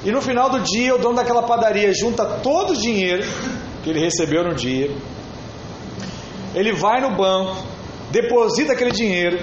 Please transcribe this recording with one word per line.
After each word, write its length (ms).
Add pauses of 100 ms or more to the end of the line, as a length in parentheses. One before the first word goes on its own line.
E 80
no 100
final 280
do 100
dia, 360
o 20
dono 180
daquela 280
padaria 500
junta 320
todo 460
o 40
dinheiro 480 (600)
que 60
ele 120
recebeu 420
no 100
dia. 400 (1600)
Ele 200
vai 260
no 160
banco, 400 (560)
deposita 600
aquele 180
dinheiro 520